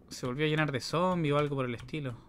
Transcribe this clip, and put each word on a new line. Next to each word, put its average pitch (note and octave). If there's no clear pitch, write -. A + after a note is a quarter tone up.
se -
volvió C3
a -
llenar D3+
de C3+
zombies E3+
o C#3+
algo D3
por C3
el B2
estilo. C3+